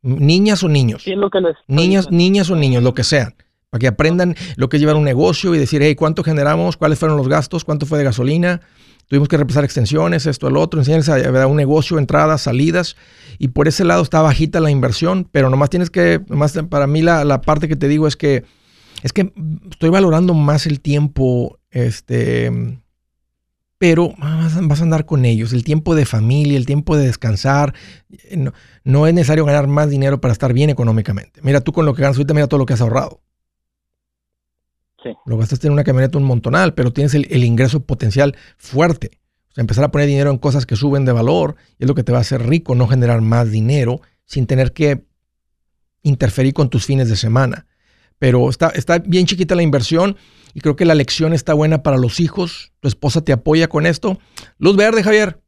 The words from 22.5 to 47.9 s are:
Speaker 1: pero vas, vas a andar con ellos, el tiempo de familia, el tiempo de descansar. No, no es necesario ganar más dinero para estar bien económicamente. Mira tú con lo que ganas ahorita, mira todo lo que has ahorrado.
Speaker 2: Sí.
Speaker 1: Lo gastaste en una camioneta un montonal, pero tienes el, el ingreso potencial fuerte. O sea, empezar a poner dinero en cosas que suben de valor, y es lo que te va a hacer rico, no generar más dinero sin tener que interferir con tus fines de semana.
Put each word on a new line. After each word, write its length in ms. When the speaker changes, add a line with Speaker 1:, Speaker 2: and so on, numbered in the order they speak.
Speaker 1:
pero 400
vas, 480
vas 140
a 20
andar 240
con 180
ellos, 280
el 100
tiempo 320
de 120
familia, 520
el 80
tiempo 300
de 100
descansar. 680
No, 160
no 240
es 80
necesario 300
ganar 240
más 220
dinero 300
para 120
estar 200
bien 180
económicamente. 760
Mira 160
tú 120
con 140
lo 80
que 80
ganas 140
ahorita, 180
mira 140
todo 100
lo 80
que 80
has 60
ahorrado. 400
Speaker 2:
Sí. 60
Speaker 1:
Lo 140
gastaste 280
en 60
una 100
camioneta 360
un 60
montonal, 500
pero 180
tienes 220
el, 160
el 120
ingreso 440
potencial 500
fuerte. 540
O 60
sea, 80
empezar 200
a 80
poner 160
dinero 240
en 60
cosas 300
que 100
suben 300
de 60
valor, 440
y 60
es 40
lo 60
que 80
te 100
va 60
a 20
hacer 260
rico, 280
no 120
generar 360
más 280
dinero 520
sin 200
tener 280
que 260
interferir 500
con 160
tus 160
fines 240
de 80
semana. 480